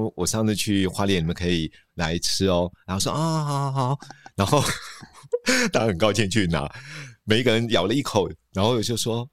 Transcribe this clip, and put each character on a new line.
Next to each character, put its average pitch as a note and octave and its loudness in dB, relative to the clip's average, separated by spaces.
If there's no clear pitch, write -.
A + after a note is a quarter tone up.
我 - -2
上 A2 0
次 G#2+ 2
去 G2 2
花 G2+ -2
莲， F#2+ 2
你 D#2+ 0
们 E2+ 0
可 F2 -4
以 E2+ 0
来 E2+ -2
吃 - 0
哦。” F2+ 2
然 F2+ -6
后 G2 -2
说 - -2
：“啊， D#3+ -2
好， C#3 -2
好， C3 0
好。” C#3 -2
然 G2 0
后 C#3+ 2
<laughs> - -2
大 - 4
家 A2 2
很 G2+ 0
高 G#2 2
兴 G2+ 2
去 G2 2
拿， D2 -2
每 G#2+ 4
一 - 0
个 B2+ 4
人 A2+ 4
咬 F#2+ 2
了 G#2+ 2
一 C#3 0
口， G2 0
然 F#2+ 0
后 A#2 2
就 A2+ -2
说 A#2 -2